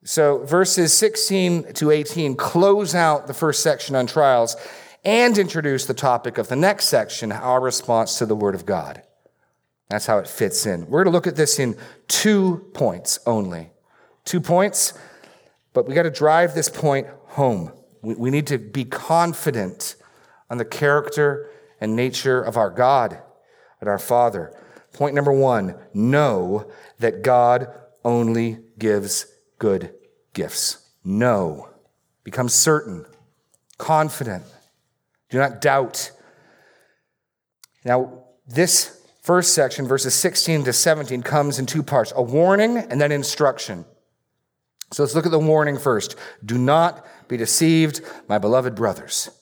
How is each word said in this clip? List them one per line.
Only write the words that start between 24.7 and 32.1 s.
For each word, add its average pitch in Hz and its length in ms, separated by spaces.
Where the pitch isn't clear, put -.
Point 143 220
number 143 180
one, 120 400
know 107 760
that 110 240
God 123 500
only 117 560
gives 104 480
good 95 380
gifts. - 560
Know. 98 640